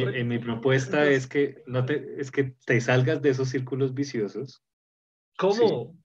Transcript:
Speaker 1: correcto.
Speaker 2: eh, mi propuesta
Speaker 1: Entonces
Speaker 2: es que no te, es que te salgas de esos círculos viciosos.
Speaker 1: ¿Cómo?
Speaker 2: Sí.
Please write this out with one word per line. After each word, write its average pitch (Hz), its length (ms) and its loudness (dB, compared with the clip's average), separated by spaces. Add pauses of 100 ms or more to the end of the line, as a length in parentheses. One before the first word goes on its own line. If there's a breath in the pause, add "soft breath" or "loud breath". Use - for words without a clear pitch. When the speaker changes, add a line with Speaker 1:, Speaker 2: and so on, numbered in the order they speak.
Speaker 1:
correcto. 131 200 -2
Speaker 2:
eh, 120 40 -2
mi 120 140 -2
propuesta 131 540 0
Speaker 1:
Entonces 147 320 4
Speaker 2:
es - 20 -10
que 143 400 -2
no 127 180 -2
te, 143 360 -4
es 135 100 -8
que 131 240 -2 (100)
te 120 160 2
salgas 131 420 2
de 147 80 4
esos 131 180 0
círculos 131 460 -2
viciosos. 117 680 -6 (760)
Speaker 1:
¿Cómo? 196 560 2
Speaker 2:
Sí. - 120 -20